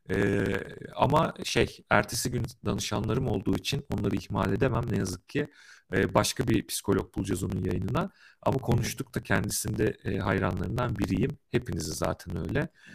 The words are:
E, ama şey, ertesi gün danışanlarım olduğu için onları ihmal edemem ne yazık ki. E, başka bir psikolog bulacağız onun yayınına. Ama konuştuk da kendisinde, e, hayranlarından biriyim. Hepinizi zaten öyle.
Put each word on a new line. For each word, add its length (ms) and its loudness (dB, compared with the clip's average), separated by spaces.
E, 340 2
ama 380 4
şey, 340 0
ertesi 400 2
gün 120 -2
danışanlarım 600 0
olduğu 280 0
için 360 -2
onları 240 0
ihmal 360 0
edemem 380 2
ne 80 2
yazık 300 -4
ki. 200 -2
E, 200 2
başka 340 2
bir 180 2
psikolog 480 -2
bulacağız 280 -2
onun 220 -2
yayınına. 460 -2
Ama 160 2
konuştuk 560 -2
da 80 -4
kendisinde, 840 0
e, 140 -2
hayranlarından 800 0
biriyim. 400 0
Hepinizi 420 -2
zaten 440 -2
öyle. 200 0